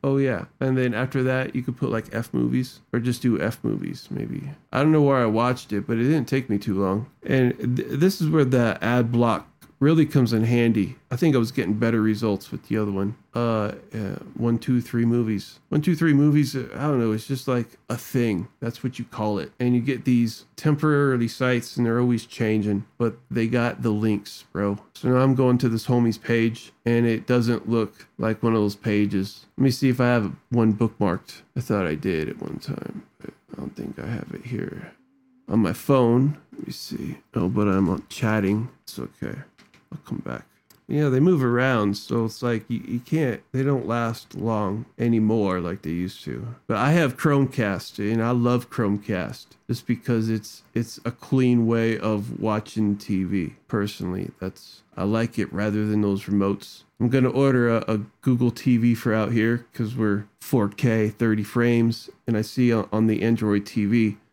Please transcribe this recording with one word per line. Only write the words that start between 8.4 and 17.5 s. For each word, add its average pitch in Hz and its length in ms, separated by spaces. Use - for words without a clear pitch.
the 123 360
ad 120 300
block 117 360
really 156 240
comes 131 260
in 110 120
handy. 113 520
I 127 60
think 151 200
I 123 40
was 113 120
getting 104 220
better 113 280
results 107 500
with - 160
the 110 100
other 104 140
one. 98 260
Uh, 113 400
uh, 104 260
one 117 240
two 123 200
three 117 260
Movies. 113 540
One 156 120
two 170 140
three 156 180
Movies, 147 420
uh, 127 200
I 131 80
don't 147 160
know, 113 120
it's 107 160
just 131 200
like 123 320